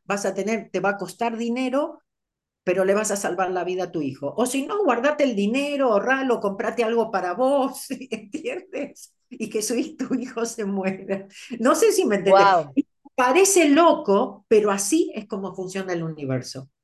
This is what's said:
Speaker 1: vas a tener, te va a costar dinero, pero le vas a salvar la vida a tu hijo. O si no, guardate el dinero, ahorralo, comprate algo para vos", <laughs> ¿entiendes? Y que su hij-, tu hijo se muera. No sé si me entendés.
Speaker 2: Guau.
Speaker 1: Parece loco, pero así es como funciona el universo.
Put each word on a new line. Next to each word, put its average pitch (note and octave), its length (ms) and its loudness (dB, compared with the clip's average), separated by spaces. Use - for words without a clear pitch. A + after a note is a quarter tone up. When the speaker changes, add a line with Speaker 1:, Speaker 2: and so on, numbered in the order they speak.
Speaker 1:
vas G3+ 200 -4
a F#3+ 80 -2
tener, G3+ 380 -4
te F#3 80 -2
va F#3+ 120 0
a G3+ 60 -4
costar A3+ 400 -6
dinero, B3+ 640 -4
pero F#3 220 0
le G3 100 4
vas G3+ 160 -2
a G3+ 60 -4
salvar F#3 340 -2
la F3+ 140 -4
vida F3+ 200 -4
a E3+ 60 -10
tu E3 100 -4
hijo. C#3 360 -6
O A#3 80 2
si C#4 220 -4
no, G#4 160 -2
guardate C#4+ 420 2
el A#3+ 100 0
dinero, C4 580 0
ahorralo, B3 480 0
comprate G#3+ 420 -2
algo A3+ 280 0
para F3+ 220 -2
vos", C4 560 0
<laughs> C4 220 -10
¿entiendes? - 1000 -10
Y A3 200 -10
que G#3+ 140 -4
su A#3+ 120 -2
hij-, - 220 -4
tu C4 180 -6
hijo A#3 300 -6
se A3+ 200 -8
muera. G3 640 -6
No C4+ 160 2
sé A4 180 2
si F#4 120 2
me G#3 120 2
entendés. G3 320 6
Speaker 2:
Guau. D#3+ 280 2
Speaker 1:
Parece D#4+ 540 4
loco, C#4 800 4
pero G#3 240 6
así D#4+ 440 0
es G#3 120 -12
como F#3+ 280 -8
funciona F#3 380 -6
el E3+ 100 -4
universo. C#3+ 640 -6